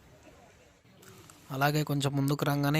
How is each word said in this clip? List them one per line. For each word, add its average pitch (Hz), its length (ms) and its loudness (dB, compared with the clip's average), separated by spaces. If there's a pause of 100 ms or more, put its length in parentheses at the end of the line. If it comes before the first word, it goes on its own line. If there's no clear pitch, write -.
(1600)
అలాగే 147 340 2
కొంచెం 143 280 0
ముందుకు 139 320 0
రాగానే 143 300 0